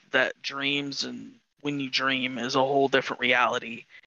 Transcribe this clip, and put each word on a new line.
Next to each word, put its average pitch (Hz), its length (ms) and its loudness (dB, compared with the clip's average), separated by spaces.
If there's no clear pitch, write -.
that 131 320 2
dreams 139 640 -4
and 120 280 -10
when 143 160 -2
you 131 120 -4
dream 131 480 0
is 123 160 -2
a 139 60 4
whole 139 280 4
different 131 320 0
reality. 120 640 0